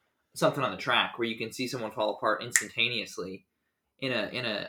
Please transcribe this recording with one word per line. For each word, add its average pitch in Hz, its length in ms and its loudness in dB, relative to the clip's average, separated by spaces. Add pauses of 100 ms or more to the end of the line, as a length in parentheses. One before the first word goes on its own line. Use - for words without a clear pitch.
(340)
something 151 280 2
on 107 80 2
the 95 60 -6
track 113 420 2
where 120 100 0
you 113 80 -4
can 110 160 -6
see 127 160 -4
someone 117 240 -4
fall 107 240 2
apart 110 260 2
instantaneously. 107 1040 0 (540)
In 131 120 -2
a, 107 160 0
in 123 180 -4
a 104 220 -4